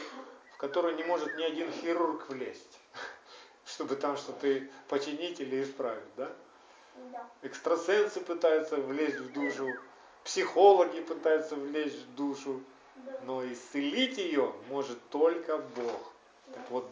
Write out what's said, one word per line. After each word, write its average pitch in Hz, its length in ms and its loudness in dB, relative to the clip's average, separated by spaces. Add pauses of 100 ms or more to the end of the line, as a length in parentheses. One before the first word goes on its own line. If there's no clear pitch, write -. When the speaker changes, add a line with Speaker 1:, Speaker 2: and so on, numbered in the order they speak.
(540)
Speaker 1:
в - 40 -20
которую 165 380 0
не 160 80 -4
может 156 340 0
ни 156 60 -2
один 160 280 -2
хирург 160 580 -2
влезть, 127 500 -10 (140)
<laughs> - 720 -16
чтобы 139 300 -4
там 139 220 -2
что-то - 300 -4
и 135 200 2 (220)
починить 151 500 -2
или 135 240 -2
исправить, 120 540 -6
да? 143 140 -6 (840)
Speaker 2:
Да. - 160 -12 (140)
Speaker 1:
Экстрасенсы 175 760 2
пытаются 160 560 2
влезть 139 420 -2
в 127 120 -10
душу, 135 400 -2 (540)
психологи 185 760 8
пытаются 156 540 2
влезть 143 440 -2
в - 160 -16
душу, 139 460 -4 (340)
Speaker 2:
Да. - 280 -10
Speaker 1:
но 127 280 -4
исцелить 240 680 -2
ее 156 360 2 (140)
может 127 300 -4 (120)
только 160 500 2
Бог. 123 540 -6 (340)
Speaker 2:
Да. - 80 -18
Speaker 1:
Так - 160 -12
вот, 127 200 -4